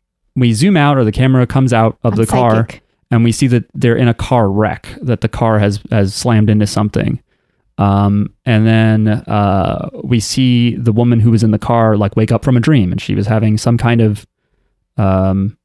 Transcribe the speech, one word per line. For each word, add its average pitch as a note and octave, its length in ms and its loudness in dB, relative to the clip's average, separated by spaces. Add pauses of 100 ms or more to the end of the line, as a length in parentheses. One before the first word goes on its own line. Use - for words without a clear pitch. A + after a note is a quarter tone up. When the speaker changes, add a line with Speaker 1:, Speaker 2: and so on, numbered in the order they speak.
(340)
Speaker 1:
we B2 180 0
zoom E3+ 240 2
out, C#3+ 220 2
or B2+ 60 2
the G#2+ 80 0
camera B2+ 340 2
comes C3 260 0
out A2+ 300 0
of A2 120 0
Speaker 2:
I'm G#2 40 -2
Speaker 1:
the A2+ 80 0
car, B2 240 0 (160)
Speaker 2:
psychic. - 160 -18 (300)
Speaker 1:
and A#2 100 2
we A#2 100 2
see C3+ 140 -2
that A#2+ 180 0 (100)
they're A#2 220 0
in B2 120 2
a A#2 60 2
car A#2 360 0
wreck, G2+ 380 -4 (120)
that B2 200 -4
the A#2 80 -2
car A2+ 320 -2
has, G#2 200 -2 (120)
has G2+ 220 0
slammed G#2+ 360 0
into G#2+ 160 2
something. G#2+ 560 -4 (560)
Um, G2+ 540 0 (120)
and A2 220 0
then, A2 420 2
uh, G#2 800 -2 (140)
we A#2+ 180 0
see A#2+ 560 0
the A#2 160 0
woman A#2+ 280 2
who A2+ 100 2
was A2 140 2
in A2 80 2
the G#2 60 0
car, A2+ 380 0
like, G2+ 200 -2
wake A2 160 0
up A2+ 120 -2
from B2+ 120 2
a B2+ 40 2
dream, A#2+ 320 2
and F#2+ 80 -6
she - 140 -6
was G2+ 140 -2
having A2 280 0
some A#2 220 0
kind A#2 220 0
of, G#2+ 260 -2 (720)
um, F#2+ 680 -2